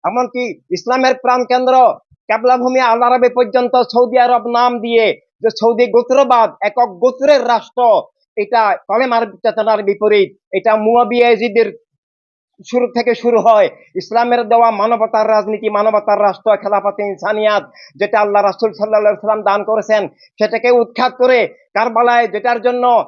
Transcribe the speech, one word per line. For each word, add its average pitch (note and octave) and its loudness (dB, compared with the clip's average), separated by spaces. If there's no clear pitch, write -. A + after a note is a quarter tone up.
এমনকি B3 -4
ইসলামের B3+ -2
প্রাণকেন্দ্র B3+ 0
কেবলাভূমি B3 0
আল A#3+ 0
আরবে B3 2
পর্যন্ত B3 0
সৌদি A#3+ 0
আরব B3 2
নাম A#3+ 0
দিয়ে A3+ 0
যে A3 0
সৌদি A3+ 0
গোত্রবাদ, A#3+ 2
একক G#3 -2
গোত্রের B3+ 2
রাষ্ট্র, A#3+ -2
এটা A3 0
কলেমার A#3 0
চেতনার G#3+ 0
বিপরীত। G3+ 0
এটা G3 -2
মুয়াবিয়া A#3+ 2
ইয়াজিদের A3 0
শুরু A#3+ -2
থেকে A#3+ -2
শুরু A#3 0
হয়। G#3 4
ইসলামের A#3+ -2
দেওয়া A#3 2
মানবতার A3 -2
রাজনীতি, G#3+ -2
মানবতার G#3 0
রাষ্ট্র, G3+ 0
খেলাফতে G3+ -4
ইনসানিয়াত, G#3 -2
যেটা G#3 -2
আল্লাহ G3+ 0
রাসূল G3+ -2
সাল্লাল্লাহু G#3 -2
আলাইহি G#3 0
সাল্লাম G#3+ -2
দান G3+ 0
করেছেন, G#3+ -2
সেটাকে A3 -2
উৎখাত A#3+ 0
করে B3+ 2
কারবালায় A#3 0
যেটার A3 -4
জন্য B3 -2